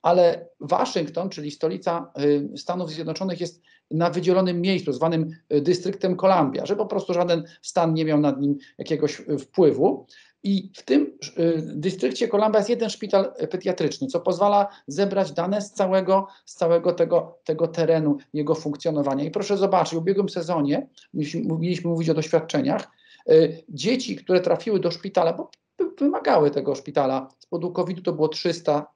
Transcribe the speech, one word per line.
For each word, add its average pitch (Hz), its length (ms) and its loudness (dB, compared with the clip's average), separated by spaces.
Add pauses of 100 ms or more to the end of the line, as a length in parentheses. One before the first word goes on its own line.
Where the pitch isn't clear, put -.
ale 175 460 4 (120)
Waszyngton, 175 680 -2
czyli 151 220 -10
stolica, 170 640 -4 (420)
y, 147 40 -12
Stanów 175 320 -6
Zjednoczonych, 165 500 -6
jest 170 220 -8 (280)
na 170 200 2
wydzielonym 180 500 2
miejscu, 180 320 0
zwanym, 160 380 0 (220)
y, 147 80 4
dystryktem 180 560 0
Columbia, 175 500 2
że 202 100 0
po 208 100 -2
prostu 185 280 -4
żaden 175 300 0 (180)
stan 165 320 0
nie 160 100 0
miał 151 160 2
nad 139 200 2
nim 143 160 0 (220)
jakiegoś, 147 420 -2
y, 147 180 -4
wpływu. 160 680 2 (360)
I 196 340 -2
w - 60 -20
tym, 285 360 0 (200)
y, 165 240 2
dystrykcie 165 680 -2
Columbia 214 300 2
jest 208 120 0
jeden 226 200 0
szpital, 196 420 0 (100)
y, 156 60 -4
pediatryczny, 175 580 -4
co 170 140 -2
pozwala 202 480 2 (180)
zebrać 185 460 -2
dane 196 300 -2
z - 100 -14
całego, 190 540 2 (180)
z - 100 -20
całego 170 380 2
tego, 170 520 0
tego 160 240 -2
terenu, 156 500 2 (140)
jego 151 220 0
funkcjonowania. 147 680 -2
I 160 60 -6
proszę 202 260 -2
zobaczyć, 180 380 2
w 165 40 -2
ubiegłym 185 300 0
sezonie, 165 600 -2 (260)
mieliśmy, 156 440 -4
mieliśmy 170 320 -2
mówić 165 180 0
o 160 60 2
doświadczeniach, 160 760 -2 (420)
y, 160 380 6
dzieci, 208 480 -4
które 180 240 2
trafiły 190 400 0
do 175 100 0
szpitala, 170 420 0
bo - 180 -8 (280)
wy-, 370 200 -2
wymagały 208 520 2
tego 143 240 -2
szpitala, 135 540 -2 (100)
z - 80 -20
powodu 175 260 -6
covidu 175 300 -4
to 175 100 -2
było 156 160 0
trzysta 156 680 -2